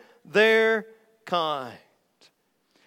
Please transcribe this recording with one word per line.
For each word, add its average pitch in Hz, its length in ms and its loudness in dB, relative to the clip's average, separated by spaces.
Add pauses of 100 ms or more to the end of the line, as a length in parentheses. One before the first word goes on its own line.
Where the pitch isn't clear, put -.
(260)
their 220 600 2 (400)
kind, 147 520 -6 (1080)